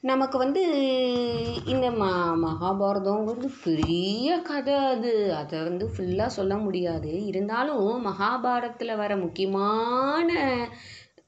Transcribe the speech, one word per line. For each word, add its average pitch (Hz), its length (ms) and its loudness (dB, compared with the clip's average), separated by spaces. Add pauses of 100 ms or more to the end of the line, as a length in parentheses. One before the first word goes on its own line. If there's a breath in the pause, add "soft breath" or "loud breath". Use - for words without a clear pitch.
நமக்கு 262 360 2
வந்து 277 240 2 (1000)
இந்த 254 260 2
ம-, 180 480 2
மகாபாரதங்கிறது 196 1120 0 (140)
பெரிய 185 760 2
கதை 285 340 -2 (100)
அது. 226 500 2
அதை 151 280 -4
வந்து 175 240 -2
ஃபுல்லா 190 400 -2
சொல்ல 196 300 0
முடியாது. 180 680 -2
இருந்தாலும் 220 840 0
மகாபாரதத்துல 233 920 -2
வர 208 200 0
முக்கியமான 220 1120 0 (960 loud breath)